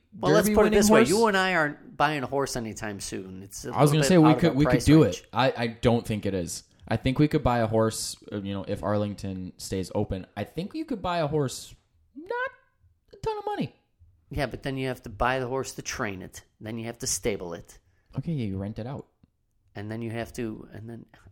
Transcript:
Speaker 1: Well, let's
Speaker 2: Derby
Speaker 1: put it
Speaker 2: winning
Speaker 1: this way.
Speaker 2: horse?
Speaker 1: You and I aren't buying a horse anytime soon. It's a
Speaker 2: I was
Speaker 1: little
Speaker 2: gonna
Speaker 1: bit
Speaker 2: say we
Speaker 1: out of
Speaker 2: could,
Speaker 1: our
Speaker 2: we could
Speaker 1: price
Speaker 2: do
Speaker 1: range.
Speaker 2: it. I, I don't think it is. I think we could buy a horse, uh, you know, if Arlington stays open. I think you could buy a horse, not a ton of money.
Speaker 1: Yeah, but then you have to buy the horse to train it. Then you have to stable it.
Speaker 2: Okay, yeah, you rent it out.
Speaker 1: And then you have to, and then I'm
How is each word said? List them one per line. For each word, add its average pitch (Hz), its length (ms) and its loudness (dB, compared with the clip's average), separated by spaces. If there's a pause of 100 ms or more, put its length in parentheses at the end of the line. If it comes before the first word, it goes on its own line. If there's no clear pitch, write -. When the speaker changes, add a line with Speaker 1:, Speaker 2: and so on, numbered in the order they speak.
(180)
Speaker 1:
Well, 185 140 2
let's 180 140 6
Speaker 2:
Derby 214 80 2
Speaker 1:
put 214 80 6
it - 20 8
Speaker 2:
winning 208 140 4
Speaker 1:
this 208 120 6
way. 220 100 8
Speaker 2:
horse? - 100 6
Speaker 1:
You 226 160 4
and 196 100 4
I 185 200 2
aren't 147 380 -2
buying 147 280 0
a 123 40 -6
horse 131 300 -2
anytime 107 440 -8
soon. 95 420 -10
It's - 240 -14
a 127 80 -8
Speaker 2:
I 127 80 4
was 151 80 6
Speaker 1:
little - 20 2
Speaker 2:
gonna 156 120 4
Speaker 1:
bit 135 40 2
Speaker 2:
say 185 100 8
we 156 120 10
Speaker 1:
out 156 60 8
of - 40 -2
Speaker 2:
could, 170 100 4
Speaker 1:
our 135 40 -6
Speaker 2:
we 139 100 4
could 131 60 4
Speaker 1:
price 123 160 2
Speaker 2:
do 151 180 10
Speaker 1:
range. 90 140 0
Speaker 2:
it. - 140 -18
I, 131 220 2
I 120 120 -4
don't 117 400 0
think 107 180 -4
it 98 80 -2
is. 87 300 -6 (240)
I 117 100 -2
think 131 220 -2
we 151 100 6
could 151 140 0
buy 120 180 2
a 113 60 2
horse, 110 480 0 (160)
uh, 104 120 -6
you 98 100 -6
know, 98 160 -6
if 98 140 -6
Arlington 98 720 -4
stays 95 380 -6
open. 101 320 -4 (100)
I 101 80 -6
think - 300 -10
you 311 100 -8
could 233 160 -8
buy 175 200 -4
a 156 60 0
horse, 143 480 -4 (400)
not 480 360 -6 (600)
a 392 140 -20
ton 427 140 -4
of 403 80 -8
money. 392 280 -6 (560)
Speaker 1:
Yeah, 143 140 -4
but - 180 -10
then 135 140 -6
you 131 120 -4
have 127 160 -8
to 123 40 -14
buy 120 300 0
the 131 80 -4
horse 131 300 -6
to - 60 -12
train 101 380 -6
it. - 240 -16 (160)
Then 113 180 -10
you 113 60 -10
have 117 140 -10
to 127 80 -8
stable 92 480 -4
it. - 240 -18 (400)
Speaker 2:
Okay, 165 140 -6
yeah, 135 160 -4
you 95 100 -4
rent 101 200 -8
it 110 80 -10
out. 135 200 -12 (680)
Speaker 1:
And 104 160 -10
then 113 120 -8
you 113 80 -6
have 113 240 -8
to, 110 400 -8
and 101 120 -16
then 117 280 -16
I'm - 180 -20